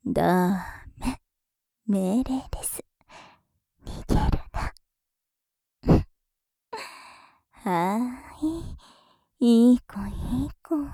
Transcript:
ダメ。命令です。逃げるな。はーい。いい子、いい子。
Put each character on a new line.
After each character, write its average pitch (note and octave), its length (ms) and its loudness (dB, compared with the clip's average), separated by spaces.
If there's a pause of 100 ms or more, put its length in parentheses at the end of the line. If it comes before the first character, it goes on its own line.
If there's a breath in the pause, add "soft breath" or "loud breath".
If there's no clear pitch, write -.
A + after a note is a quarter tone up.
ダ F3+ 800 0 (140)
メ。 - 240 -4 (640)
命 G3 380 2
令 C4 260 -4
で - 120 -10
す。 - 220 -10 (960 loud breath)
逃 - 220 -12 (100)
げ - 0 -
る - 280 2 (100)
な。 - 220 -6 (2750 loud breath)
は F#3 440 -2 (440 loud breath)
ー D#4 40 -2 (960 loud breath)
い。 A#3+ 320 6
い B3 40 6
い - 40 0
子、 G3+ 260 -12
い B3+ 420 -4
い - 20 -10 (120)
子。 D#4+ 140 -4 (180 loud breath)